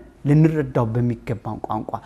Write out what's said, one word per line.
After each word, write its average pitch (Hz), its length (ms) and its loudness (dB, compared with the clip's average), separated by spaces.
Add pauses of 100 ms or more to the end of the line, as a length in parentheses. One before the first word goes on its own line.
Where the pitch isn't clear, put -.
(260)
ልንረዳው 147 600 2
በሚገባን 117 760 -4
ቋንቋ - 300 -6 (140)